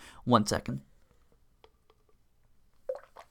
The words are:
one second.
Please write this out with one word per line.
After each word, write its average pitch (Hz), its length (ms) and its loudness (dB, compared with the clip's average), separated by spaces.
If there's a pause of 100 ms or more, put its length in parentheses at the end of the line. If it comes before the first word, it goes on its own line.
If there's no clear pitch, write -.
(240)
one 113 220 4
second. 127 340 -2 (2500)